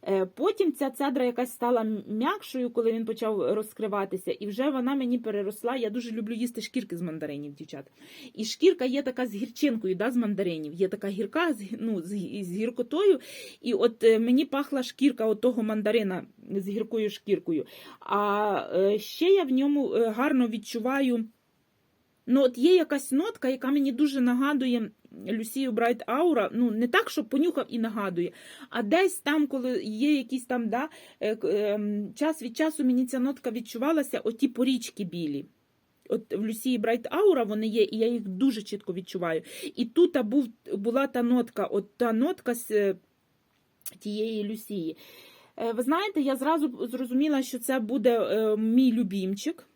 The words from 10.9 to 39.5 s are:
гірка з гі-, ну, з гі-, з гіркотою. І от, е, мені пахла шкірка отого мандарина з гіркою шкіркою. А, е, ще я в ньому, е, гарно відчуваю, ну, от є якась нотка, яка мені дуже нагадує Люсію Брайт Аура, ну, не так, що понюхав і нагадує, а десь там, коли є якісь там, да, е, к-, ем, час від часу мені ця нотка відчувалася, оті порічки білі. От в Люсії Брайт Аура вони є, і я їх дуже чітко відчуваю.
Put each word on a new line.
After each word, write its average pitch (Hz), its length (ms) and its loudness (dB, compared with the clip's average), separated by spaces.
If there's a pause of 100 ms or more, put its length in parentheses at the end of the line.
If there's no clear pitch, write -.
гірка 226 440 -2
з 214 100 -6
гі-, 202 180 -10
ну, 214 220 -2
з 180 120 -8
гі-, 196 300 -6
з 175 80 -8
гіркотою. 247 680 2 (400)
І 233 140 -2
от, 233 300 2
е, 226 140 8
мені 247 260 4
пахла 277 380 -2 (100)
шкірка 240 340 2
отого 226 360 2
мандарина 214 640 0 (240)
з 196 180 -4
гіркою 214 420 -2
шкіркою. 170 560 -2 (340)
А, 208 720 0
е, 196 240 4
ще - 260 -4
я 381 200 6
в 262 60 -2
ньому, 277 440 2
е, 226 140 2
гарно 247 400 2
відчуваю, 233 760 -2 (1000)
ну, 262 160 4
от 254 160 2
є 320 160 6
якась 294 380 2
нотка, 320 360 0
яка 262 220 -2
мені 277 220 2
дуже 277 280 2
нагадує 247 680 2 (380)
Люсію 254 440 -2
Брайт 233 340 2
Аура, 269 460 2
ну, 240 180 2
не 226 180 0
так, 370 220 2
що - 140 -2
понюхав 285 440 0
і 233 100 -6
нагадує, 202 540 -2 (380)
а 240 120 -2
десь 330 360 2
там, 294 280 2
коли 254 360 -2
є 240 340 0
якісь 254 280 -4
там, 233 240 -2
да, 247 200 -2 (320)
е, 214 160 0
к-, 220 120 -4
ем, 208 680 -2
час 311 280 -2
від 233 140 -10
часу 311 280 0
мені 254 220 2
ця 254 120 -4
нотка 262 320 -2
відчувалася, 254 720 -2
оті 240 280 -2
порічки 247 560 -2
білі. 165 420 -6 (640)
От - 260 -4
в 208 100 -2
Люсії 226 340 -2
Брайт 226 320 0
Аура 330 340 4
вони 214 220 -2
є, 220 160 2
і 214 160 0
я 220 80 4
їх 226 220 -2
дуже 214 340 0
чітко 202 320 -8
відчуваю. 175 480 -4 (340)